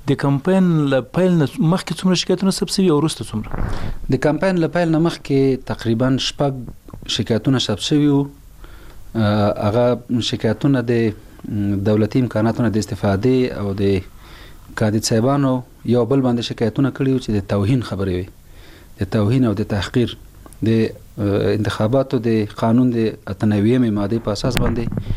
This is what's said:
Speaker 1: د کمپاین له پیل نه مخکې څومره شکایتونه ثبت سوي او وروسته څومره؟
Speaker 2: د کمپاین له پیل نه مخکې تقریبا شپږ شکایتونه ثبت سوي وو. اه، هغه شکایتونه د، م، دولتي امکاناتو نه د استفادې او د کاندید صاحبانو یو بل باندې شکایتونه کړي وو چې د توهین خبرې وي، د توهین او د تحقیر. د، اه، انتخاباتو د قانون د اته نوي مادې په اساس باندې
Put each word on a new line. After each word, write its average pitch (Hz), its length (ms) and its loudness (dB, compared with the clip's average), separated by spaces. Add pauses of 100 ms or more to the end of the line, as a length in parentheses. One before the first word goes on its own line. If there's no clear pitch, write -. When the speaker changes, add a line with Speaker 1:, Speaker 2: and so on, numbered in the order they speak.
Speaker 1:
د 143 40 2
کمپاین 143 520 2 (260)
له 131 100 2
پیل 175 320 0
نه 156 160 2 (100)
مخکې 170 420 0
څومره 185 140 2
شکایتونه 185 360 0
ثبت 185 200 -4
سوي 190 180 2
او 151 100 4
وروسته 151 260 -2
څومره؟ 107 240 -6 (600)
Speaker 2:
د 135 60 2
کمپاین 165 440 2
له 165 60 2
پیل 170 220 0
نه 160 100 2
مخکې 135 680 0
تقریبا 117 500 0
شپږ 143 360 -2 (540)
شکایتونه - 520 0
ثبت 107 220 -2
سوي 147 280 2
وو. 143 160 2
اه، - 1400 -2
هغه 120 300 2 (220)
شکایتونه 120 600 0
د، 117 320 0 (360)
م، 101 260 -2
دولتي 107 460 2
امکاناتو 113 420 0
نه 113 60 2
د 101 80 -2
استفادې 107 800 0
او 101 160 -4
د 98 260 0 (720)
کاندید 107 300 0
صاحبانو 131 580 2 (320)
یو 123 100 4
بل 135 160 2
باندې 123 200 0
شکایتونه 120 500 -2
کړي 135 180 -2
وو 131 100 2
چې 123 120 -4
د 104 180 2
توهین 101 340 2
خبرې 98 260 -4
وي، 90 180 -2 (720)
د 104 120 -4
توهین 117 320 2
او 107 100 2
د 104 80 -2
تحقیر. 110 540 -2 (460)
د، 107 60 0
اه، 104 840 0
انتخاباتو 113 640 0
د 113 100 -2 (280)
قانون 120 340 2
د 117 60 -2 (300)
اته 101 200 -4
نوي 107 320 4
مادې 107 460 0
په 117 80 -2
اساس 117 240 -2
باندې - 280 0 (320)